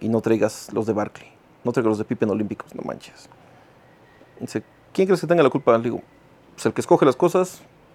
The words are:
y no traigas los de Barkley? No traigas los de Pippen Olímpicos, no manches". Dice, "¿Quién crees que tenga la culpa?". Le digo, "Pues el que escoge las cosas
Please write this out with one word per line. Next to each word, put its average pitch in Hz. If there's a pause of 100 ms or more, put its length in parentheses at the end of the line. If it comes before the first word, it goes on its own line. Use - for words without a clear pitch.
y 107
no 113
traigas 107
los 110
de 110
Barkley? 104 (360)
No 120
traigas 117
los 107
de 107
Pippen 113
Olímpicos, 104
no -
manches". - (1120)
Dice, 117 (300)
"¿Quién 190
crees 185
que 160
tenga 170
la 127
culpa?". 123
Le 117
digo, 113 (540)
"Pues -
el 107
que -
escoge 156
las 131
cosas 180 (340)